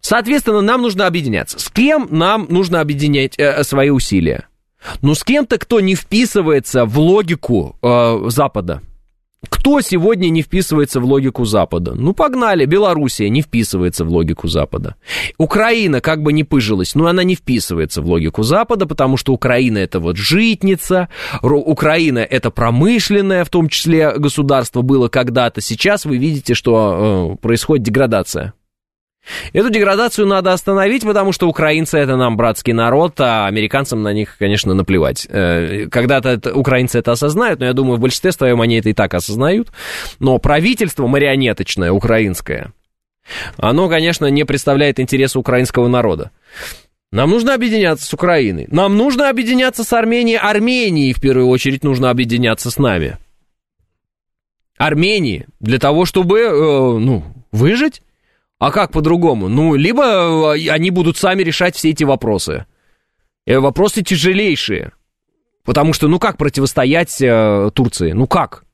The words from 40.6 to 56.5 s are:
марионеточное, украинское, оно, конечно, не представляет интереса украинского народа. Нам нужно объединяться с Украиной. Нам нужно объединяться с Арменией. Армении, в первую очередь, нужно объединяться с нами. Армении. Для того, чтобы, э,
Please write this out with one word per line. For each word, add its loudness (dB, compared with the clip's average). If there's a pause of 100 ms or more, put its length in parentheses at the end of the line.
марионеточное, 0
украинское, 0 (840)
оно, 2
конечно, 0
не 2
представляет 0
интереса 0
украинского 2
народа. 0 (800)
Нам 2
нужно 2
объединяться 0
с -8
Украиной. 0
Нам 2
нужно 2
объединяться 0
с -2
Арменией. 0
Армении, 0
в -4
первую 2
очередь, 0
нужно 0
объединяться 0
с -8
нами. 0 (1600)
Армении. 0 (120)
Для 0
того, 2
чтобы, 2
э, 2